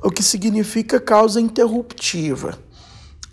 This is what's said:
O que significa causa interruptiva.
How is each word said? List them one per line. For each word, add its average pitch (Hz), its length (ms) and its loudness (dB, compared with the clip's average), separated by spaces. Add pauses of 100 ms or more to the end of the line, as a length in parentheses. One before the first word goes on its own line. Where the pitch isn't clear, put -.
O 196 40 2
que 190 120 -4
significa 214 760 0
causa 220 400 4
interruptiva. 226 1160 -2 (760)